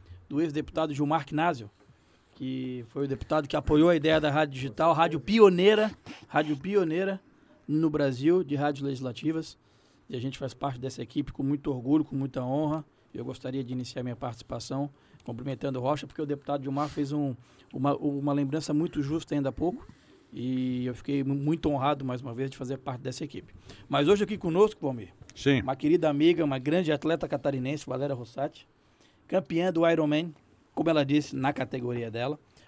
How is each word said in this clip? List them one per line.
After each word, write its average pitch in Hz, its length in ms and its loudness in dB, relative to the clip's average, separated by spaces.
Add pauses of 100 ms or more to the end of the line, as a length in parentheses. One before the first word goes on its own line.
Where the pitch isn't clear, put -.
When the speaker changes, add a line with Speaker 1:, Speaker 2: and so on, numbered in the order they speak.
(280)
Speaker 1:
do 143 140 -2
ex-deputado 156 520 -2
Gilmar 147 320 0
Knazio, 151 440 -2 (680)
que 131 540 -8
foi 139 160 -4
o - 20 -6
deputado 143 400 -2
que - 80 -4
apoiou 151 340 6
a 170 60 6
ideia 156 240 4
da 151 120 2
Rádio 147 240 0
Digital, 143 380 2
rádio 160 260 2
pioneira, 208 720 6 (360)
rádio 151 300 0
pioneira 185 640 0 (460)
no 156 220 2
Brasil 147 540 2
de 143 120 -2
rádios 143 280 -2
legislativas. 139 760 -4 (520)
E 139 60 -10
a 120 40 -6
gente 135 180 -6
faz 127 160 -8
parte 131 260 -6
dessa 127 220 -8
equipe 147 300 -6
com 139 120 -6
muito 143 280 -2
orgulho, 135 320 2
com 147 120 -8
muita 135 280 -4
honra. 147 400 -2 (300)
Eu 120 100 -8
gostaria 127 400 -6
de 120 80 -8
iniciar 127 320 -6
minha 120 120 -6
participação 135 760 -8 (340)
cumprimentando 127 560 -6
o - 20 -4
Rocha, 139 240 -2
porque - 160 -10
o 151 40 -2
deputado 143 380 -4
Gilmar 143 260 -2
fez 143 220 -4
um, 143 240 -2 (360)
uma, 139 240 0
uma 143 380 -2
lembrança 143 400 -2
muito 151 280 0
justa 151 340 -4
ainda 139 140 0
há 120 40 -6
pouco. 185 340 -4 (440)
E 127 540 -2
eu 123 80 -4
fiquei 139 300 -2
mu-, 139 100 0
muito 147 360 0
honrado, 139 340 0
mais 127 180 -4
uma 127 120 -10
vez, 135 180 -4
de - 60 -18
fazer 131 200 -6
parte 127 220 -8
dessa 131 240 -8
equipe. - 300 -12 (340)
Mas 143 220 2
hoje 202 160 4
aqui 208 120 -6
conosco, 185 440 2
Valmir, 123 320 -6 (200)
Speaker 2:
Sim. 139 280 2
Speaker 1:
uma 131 120 -2
querida 156 360 2
amiga, 160 340 4
uma 135 160 0
grande 156 320 2
atleta 151 380 0
catarinense, 139 580 -2
Valéria 135 260 -4
Rossati, 131 540 -8 (580)
campeã 180 460 0
do 165 180 4
Ironman, 156 460 2 (400)
como 160 140 2
ela 151 160 4
disse, 143 280 2
na 135 200 0
categoria 120 580 -4
dela. 123 260 -4 (300)